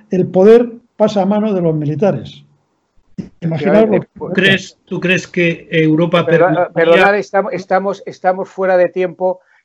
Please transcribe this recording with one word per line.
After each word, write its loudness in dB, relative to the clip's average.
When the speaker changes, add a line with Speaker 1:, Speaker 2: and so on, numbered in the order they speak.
Speaker 1:
el 0
poder 4
pasa 0
a 0
mano -2
de -2
los 0
militares. -4
Imaginaos 0
lo -2
que 0
Speaker 2:
Efectivamente, -4
pues -10
Speaker 3:
¿Crees, -2
tú -10
crees -2
que -4
Europa 0
Speaker 2:
Perdona, 2
Speaker 3:
permitiría -18
Speaker 2:
perdonad, 4
estamos, -4
estamos, -4
estamos -4
fuera -2
de 2
tiempo -6